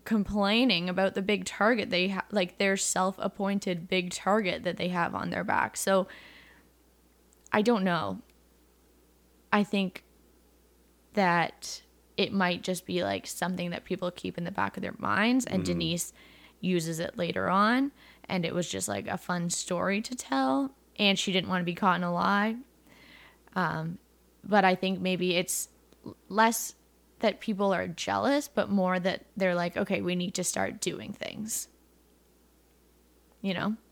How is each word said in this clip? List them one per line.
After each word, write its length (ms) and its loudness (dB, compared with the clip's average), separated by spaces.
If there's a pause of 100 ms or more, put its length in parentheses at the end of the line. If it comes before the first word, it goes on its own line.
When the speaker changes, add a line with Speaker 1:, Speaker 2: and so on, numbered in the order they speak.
Speaker 1:
complaining 840 2
about 260 2
the 80 -2
big 220 0
target 460 2
they 180 2
ha-, 220 -2
like, 280 0
their 180 2
self-appointed 1120 -2
big 220 0
target 540 0
that 140 -2
they 100 -2
have 260 0
on 160 -4
their 140 -2
back. 320 0
So, 300 2 (1500)
I 100 4
don't 220 2
know. 360 -2 (1300)
I 120 4
think 400 -4 (1120)
that 680 0 (340)
it 160 2
might 300 0
just 240 -4
be, 160 -2
like, 240 -2
something 440 -4
that 140 -8
people 260 -4
keep 280 -8
in 60 -6
the 80 -6
back 240 -2
of 60 -8
their 160 -8
minds, 460 2
and 200 0
Speaker 2:
Mm-hmm. 80 0
Speaker 1:
Denise 400 -2 (480)
uses 400 0
it 180 -6
later 320 0
on, 400 4 (380)
and 160 0
it 100 -2
was 140 -2
just, 200 -4
like, 200 -4
a 100 -2
fun 320 -4
story 520 -2
to 120 -8
tell, 580 0 (260)
and 200 4
she 140 -2
didn't 160 0
wanna 160 0
be 100 -2
caught 220 2
in 80 -2
a 80 0
lie. 440 2 (1000)
Um, 440 -2 (460)
but 200 4
I 100 6
think 260 -2
maybe 360 0
it's 320 -2 (360)
l-, 120 -14 (120)
less 460 2 (460)
that 200 0
people 320 0
are 160 0
jealous, 580 0
but 240 -2
more 300 2
that 240 -2 (120)
they're 180 2
like, 220 -2
"Okay, 240 0
we 140 0
need 200 -2
to 100 -2
start 360 -2
doing 320 -6
things." 560 -8 (1700)
You 140 -2
know? 220 0 (160)